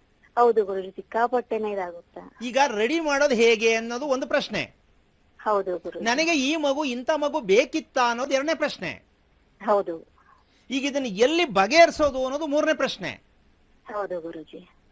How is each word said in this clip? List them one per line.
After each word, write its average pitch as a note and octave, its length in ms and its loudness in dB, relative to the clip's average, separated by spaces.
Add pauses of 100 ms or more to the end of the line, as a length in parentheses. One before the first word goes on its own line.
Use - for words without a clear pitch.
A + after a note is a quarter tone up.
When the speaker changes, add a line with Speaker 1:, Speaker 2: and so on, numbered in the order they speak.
(380)
Speaker 1:
ಹೌದು A3+ 260 6
ಗುರುಜಿ, F#3+ 260 -6
ಸಿಕ್ಕಾಪಟ್ಟೆನೇ A3+ 840 -2
ಇದಾಗುತ್ತೆ. F3+ 760 -10
Speaker 2:
ಈಗ B3 120 -2 (180)
ರೆಡಿ B3+ 240 0
ಮಾಡೋದು C#4+ 340 2
ಹೇಗೆ A3+ 400 4
ಅನ್ನೋದು A#3 320 -4
ಒಂದು C4+ 200 -2
ಪ್ರಶ್ನೆ. G#3 480 -4 (680)
Speaker 1:
ಹೌದು F#3+ 340 0
ಗುರುಜಿ. F3 280 -10
Speaker 2:
ನನಗೆ D#4 300 2
ಈ C#4+ 220 0
ಮಗು, D4 280 -2
ಇಂಥ B3+ 320 -4
ಮಗು D4 240 -2
ಬೇಕಿತ್ತಾ A#3+ 720 0
ಅನ್ನೋದು C4 240 -2
ಎರಡನೇ D4 200 -2
ಪ್ರಶ್ನೆ. B3 360 -4 (720)
Speaker 1:
ಹೌದು. G3 560 -2 (520)
Speaker 2:
ಈಗ C4 140 -4
ಇದನ್ನ C#4 220 -2
ಎಲ್ಲಿ B3+ 380 2
ಬಗೆಹರಿಸೋದು C4 800 4
ಅನ್ನೋದು D4 220 -4
ಮೂರನೇ D4+ 280 0
ಪ್ರಶ್ನೆ. G#3 360 -4 (840)
Speaker 1:
ಹೌದು F#3 260 -6
ಗುರುಜಿ. E3+ 500 -16 (220)